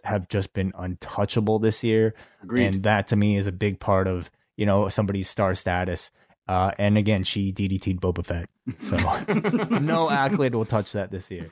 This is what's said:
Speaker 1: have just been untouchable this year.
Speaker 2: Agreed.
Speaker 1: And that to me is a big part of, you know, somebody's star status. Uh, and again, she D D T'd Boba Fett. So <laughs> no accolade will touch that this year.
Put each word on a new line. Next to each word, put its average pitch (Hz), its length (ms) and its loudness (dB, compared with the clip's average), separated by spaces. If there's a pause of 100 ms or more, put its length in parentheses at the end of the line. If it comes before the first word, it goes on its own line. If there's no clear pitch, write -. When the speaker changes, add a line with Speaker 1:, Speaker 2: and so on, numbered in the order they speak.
Speaker 1:
have 101 260 -4
just 95 240 -4
been 95 240 -2
untouchable 104 800 -2
this 107 260 0
year. 110 300 4 (300)
Speaker 2:
Agreed. 120 220 0
Speaker 1:
And 98 180 0
that 104 240 2
to - 80 2
me 104 220 4
is 98 100 0
a 98 40 -4
big 95 280 -2
part 95 280 2
of, 90 220 -4 (280)
you 107 80 0
know, 101 240 4
somebody's 98 400 -2
star 95 240 0
status. 90 580 -2 (380)
Uh, 92 300 2
and 104 180 4
again, 104 260 2
she 98 280 -2
D 98 160 -2
D 95 100 0
T'd 92 240 -2
Boba 90 240 -2
Fett. 85 240 -6 (320)
So - 160 -2 (840)
<laughs> - 0 -
no 160 300 0
accolade 139 460 2
will 110 100 0
touch 107 280 -2
that 98 180 -4
this 92 180 -10
year. 85 220 -10